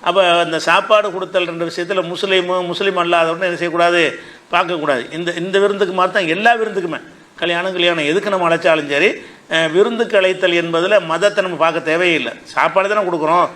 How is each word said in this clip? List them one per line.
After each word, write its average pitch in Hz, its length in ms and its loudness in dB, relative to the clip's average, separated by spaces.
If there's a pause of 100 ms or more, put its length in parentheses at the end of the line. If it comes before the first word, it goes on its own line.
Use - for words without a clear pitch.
அப்ப 175 180 0 (200)
அந்த 160 200 0
சாப்பாடு 202 520 2
கொடுத்தல் 180 400 -2
ரெண்டு 170 140 -4
விஷயத்துல 180 440 -4
முஸ்லீமு, 185 560 -2
முஸ்லீம் 185 380 -2
அல்லாதவன்னு 170 440 0
என்ன 175 140 -4
செய்யக்கூடாது, 175 400 2 (500)
பார்க்கக்கூடாது. 156 640 -2
இந்த, 170 180 -6
இந்த 175 280 -4
விருந்துக்கு 196 340 0
மாதிரி 180 200 0
தான் 180 220 0
எல்லா 220 200 2
விருந்துக்குமே, 190 440 -4 (360)
கல்யாணம், 175 380 -4
கல்யாணம் 170 380 0
எதுக்கு 196 180 0
நம்ம 185 180 0
அழைச்சாலும் 160 420 2
சரி, 147 200 2 (400)
அஹ், 160 220 0
விருந்துக்கு 220 460 2
அழைத்தல் 185 440 2
என்பதுல 170 340 0 (100)
மதத்தை 170 380 0
நம்ம 180 140 -4
பார்க்க 160 340 0
தேவையில்லை. 160 420 0 (100)
சாப்பாடு 170 460 0
தானே 208 180 0
கொடுக்குறோம் 165 480 2